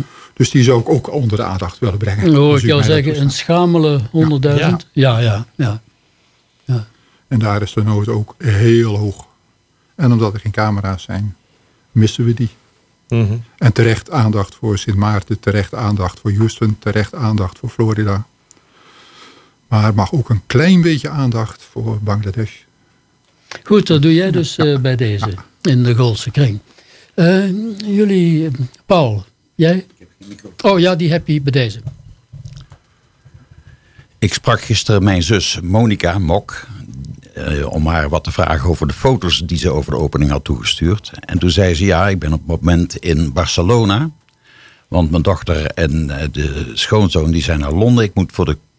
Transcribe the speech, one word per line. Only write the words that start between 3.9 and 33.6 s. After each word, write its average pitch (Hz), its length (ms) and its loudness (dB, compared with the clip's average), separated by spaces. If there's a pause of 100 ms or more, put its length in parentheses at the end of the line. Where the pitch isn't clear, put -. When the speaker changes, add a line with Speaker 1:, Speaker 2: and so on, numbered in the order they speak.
Speaker 1:
Ja. 131 200 -2
Speaker 2:
honderdduizend? 156 800 2
Ja, 131 280 2
ja, 113 260 0 (100)
ja. 110 260 -2 (840)
Ja. 117 220 -4 (400)
Speaker 1:
En 120 120 0
daar 104 220 0
is 101 120 -8
de 107 100 -2
nood 104 240 0
ook 110 300 -4
heel 117 600 2
hoog. 104 280 -4 (720)
En 127 160 2
omdat 110 220 2
er 107 60 -8
geen 104 120 -6
camera's 98 520 -2
zijn, 101 320 -8 (560)
missen 110 340 2
we 117 80 2
die. 113 160 -4 (580)
Speaker 3:
Mhm. 113 300 0 (200)
Speaker 1:
En 110 160 2
terecht 113 380 0
aandacht 107 440 0
voor 107 220 -4
Sint 101 200 -4
Maarten, 104 420 -2
terecht 101 340 -2
aandacht 101 460 -4
voor 104 140 -4
Houston, 110 460 0
terecht 104 360 -4
aandacht 104 440 -2
voor 120 100 -8
Florida. 107 560 -2 (1400)
Maar 107 180 2
er 110 80 2
mag 101 200 0
ook 135 160 -2
een 110 160 0
klein 175 360 4
beetje 160 280 0
aandacht 123 640 -4
voor 113 300 -6
Bangladesh. 104 500 -4 (1120)
Speaker 2:
Goed, 208 240 2
dat 156 140 2
doe 160 120 4
jij 185 180 2
dus, 170 240 -2
Speaker 1:
Ja. 165 100 0
Speaker 2:
eh, 143 140 2
bij 127 160 0
deze, 107 340 -2
Speaker 1:
Ja. - 420 -4
Speaker 2:
in 123 120 4
de 120 120 2
Goolse 120 360 0
Kring. 117 280 0 (540)
Eh, 190 320 4 (400)
jullie, 190 600 2
eh, 156 60 -4 (340)
Paul, 120 400 0 (300)
jij? 170 300 2 (760)
Oh 196 160 4
ja, 180 160 4
die 160 160 0
heb 165 160 -2
je 151 140 0
bij 139 100 -2
deze. 117 280 -2 (2500)